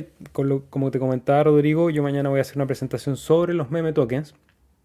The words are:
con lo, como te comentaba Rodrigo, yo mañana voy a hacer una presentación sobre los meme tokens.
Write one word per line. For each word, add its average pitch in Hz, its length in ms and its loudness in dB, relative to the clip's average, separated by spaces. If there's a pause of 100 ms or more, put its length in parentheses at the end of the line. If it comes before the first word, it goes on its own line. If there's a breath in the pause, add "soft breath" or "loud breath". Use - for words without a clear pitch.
(340)
con 139 160 -2
lo, 139 160 -2
como 135 260 -2
te 127 80 -2
comentaba 131 440 2
Rodrigo, 151 460 4
yo 147 140 -2
mañana 139 240 -2
voy 139 120 0
a - 20 2
hacer 135 160 -6
una 139 100 -2
presentación 131 480 -4
sobre 170 380 0
los 147 180 -4
meme 160 220 -2
tokens. 143 420 -2 (500)